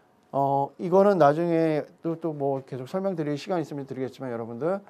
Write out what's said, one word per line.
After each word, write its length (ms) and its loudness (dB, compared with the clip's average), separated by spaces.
어, 460 0
이거는 400 4
나중에 640 4
또, 180 -4
또 120 -4
뭐 320 -4
계속 240 -10
설명드릴 500 -2
시간 220 -4
있으면 260 -6
드리겠지만, 460 -6
여러분들, 580 -4